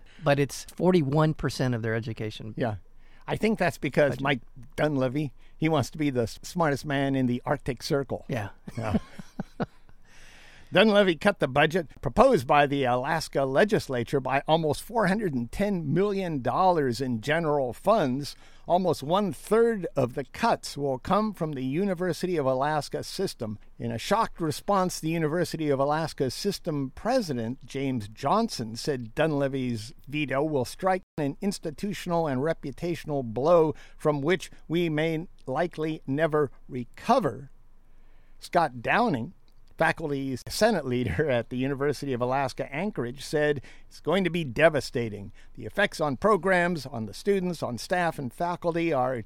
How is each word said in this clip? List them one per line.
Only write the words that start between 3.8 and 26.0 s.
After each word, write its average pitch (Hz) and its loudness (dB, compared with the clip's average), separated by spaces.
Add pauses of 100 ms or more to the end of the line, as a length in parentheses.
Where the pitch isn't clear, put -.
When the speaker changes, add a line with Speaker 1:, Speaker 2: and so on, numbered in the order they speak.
Speaker 1:
budget. 131 -4
Speaker 2:
Mike 139 0 (360)
Dunleavy, 139 0 (240)
he 156 0
wants 151 2
to - -12
be 147 0
the 123 0
s-, - -4
smartest 151 0
man 139 0
in 131 2
the 123 0
Arctic 135 -4
Circle. 135 -2
Speaker 1:
Yeah. 107 -4 (300)
Speaker 2:
Yeah. 110 -2 (600)
<laughs> - -2 (1080)
Dunleavy 202 6
cut 196 2
the 156 2
budget 147 2 (140)
proposed 180 6
by 143 6
the 139 0
Alaska 139 0
legislature 139 2
by 131 0
almost 156 2
four 220 0
hundred 190 0
and 120 -2
ten 180 0
million 185 0
dollars 135 2
in 123 -2
general 147 0
funds. 143 2 (320)
Almost 170 2
one-third 202 2
of 127 0
the 143 -6
cuts - -2
will 139 -2
come 208 0
from 156 -4
the 131 -6
University 180 -2
of 135 0
Alaska 139 0
system. 110 -6 (200)
In 117 -4
a 117 -6
shocked 208 0
response, 185 0
the 156 -4
University 160 -2
of 135 4
Alaska 143 0